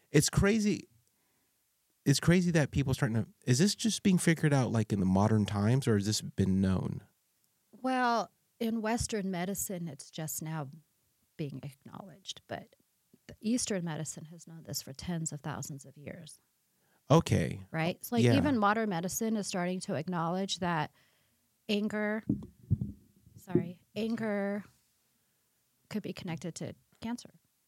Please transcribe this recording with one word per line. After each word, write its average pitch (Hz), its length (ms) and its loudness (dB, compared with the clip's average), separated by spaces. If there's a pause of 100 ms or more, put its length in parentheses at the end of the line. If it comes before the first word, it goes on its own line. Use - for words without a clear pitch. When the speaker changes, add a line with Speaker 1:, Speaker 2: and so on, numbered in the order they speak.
(100)
Speaker 1:
it's 147 180 6
crazy. 208 600 2 (1160)
It's 139 140 6
crazy 175 320 6
that 156 220 4
people 131 220 0
starting 117 220 0
to, 110 100 0 (200)
is 123 140 6
this 202 140 4
just - 280 -2
being 185 160 6
figured 160 340 4
out, 127 200 4
like, 110 200 0
in 104 80 2
the 92 60 2
modern 101 400 4
times, 101 400 2
or 117 80 4
has 101 120 0
this 107 140 0
been 95 400 0
known? 95 420 0 (800)
Speaker 2:
Well, 247 480 0 (300)
in 226 220 -2
Western 214 480 -2
medicine, 180 580 -6
it's - 220 -14
just - 320 -8
now 156 260 -6 (680)
being 135 260 -8
acknowledged, - 840 -16
but - 200 -10 (580)
the - 160 -20
Eastern 214 420 -2
medicine 160 480 -8
has 175 140 -20
known 165 200 -18
this 139 160 -8
for - 100 -14
tens 160 400 -6
of 147 80 -10
thousands 139 440 -10
of 139 120 -20
years. 156 440 -16 (680)
Speaker 1:
Okay. 98 500 4 (100)
Speaker 2:
Right? 165 320 -2
So, - 140 -6
like, 233 80 4
Speaker 1:
Yeah. - 120 8
Speaker 2:
even 277 220 4
modern 214 300 2
medicine 196 480 -2
is 202 100 -4
starting 185 340 -4
to 196 140 -6
acknowledge 175 640 -2
that 170 300 -2 (760)
anger, 214 540 -2 (1160)
sorry, 175 400 -2 (180)
anger 208 680 -4 (1300)
could 208 120 -4
be 180 100 -8
connected 165 440 -8
to - 180 -10 (260)
cancer. 233 300 -8 (380)